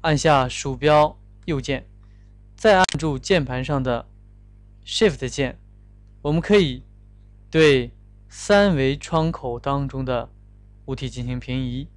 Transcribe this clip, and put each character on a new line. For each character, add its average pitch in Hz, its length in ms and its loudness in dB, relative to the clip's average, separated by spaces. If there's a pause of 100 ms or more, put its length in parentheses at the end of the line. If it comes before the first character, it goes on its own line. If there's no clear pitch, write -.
按 156 160 0
下 139 320 2
鼠 131 280 -8
标 151 420 2 (260)
右 147 160 -4
键， 131 260 -6 (680)
再 208 220 4
按 185 60 6 (140)
住 147 200 -4
键 165 260 0
盘 127 200 -6
上 139 180 -2
的 123 260 -4 (760)
Shift 143 440 -2
键， 127 300 -6 (640)
我 147 100 -2
们 165 80 0
可 202 160 2
以 139 260 0 (680)
对 139 420 4 (360)
三 202 460 2
维 135 220 0
窗 160 340 -2
口 120 300 -8
当 139 260 -4
中 135 180 -8
的 123 260 -4 (560)
物 135 100 -8
体 127 140 -8
进 120 160 -10
行 123 120 -6
平 127 240 -8
移。 131 340 -8